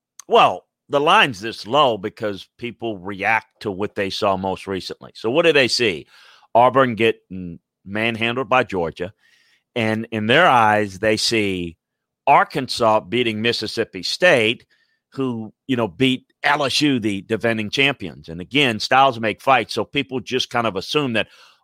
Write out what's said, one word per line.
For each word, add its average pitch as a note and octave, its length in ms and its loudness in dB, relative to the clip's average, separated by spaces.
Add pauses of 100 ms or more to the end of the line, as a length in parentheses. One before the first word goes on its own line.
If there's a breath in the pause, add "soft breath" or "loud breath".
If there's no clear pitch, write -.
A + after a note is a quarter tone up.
(260)
Well, C#3+ 380 4 (240)
the C#3+ 120 0
line's D#3 400 2
this G#2+ 260 -10
low B2 320 2
because G2+ 500 -8 (100)
people A2+ 400 -10
react G2+ 600 -4
to A2 100 -4
what G2 240 -6
they G2 160 -2
saw G2 260 0
most F#2+ 300 -4
recently. F#2 480 -10
So A2 160 -4
what E3 140 2
do E3 80 6
they C3+ 160 4
see? F2+ 380 0 (480 soft breath)
Auburn B2 400 4
getting F#2 640 -2 (260)
manhandled A2+ 640 -4
by B2+ 160 2
Georgia. F2 480 -6 (640)
And A2 360 -2
in G#2+ 140 -4
their D3+ 200 4
eyes, G#2+ 520 2
they A2 180 0
see F#2+ 600 -2 (500)
Arkansas B2 760 2
beating A2 420 -4
Mississippi A2 600 -4
State, B2 640 0 (460)
who, A#2 400 -6 (140)
you C3 100 -2
know, A2+ 120 0
beat B2+ 440 -2 (100)
L D3 220 0
S - 160 -2
U, C#3+ 200 2
the G2+ 220 -4
defending A2 480 -4
champions. G2 580 -4
And E2 120 -12
again, A#2+ 380 0
styles C3 400 2
make A2 240 -4
fights. B2+ 320 0
So G#2+ 100 -2
people C3 360 -6
just B2 280 -4
kind A#2+ 180 -2
of F#2+ 100 -2
assume C3 380 -2
that G2+ 140 -2 (360 soft breath)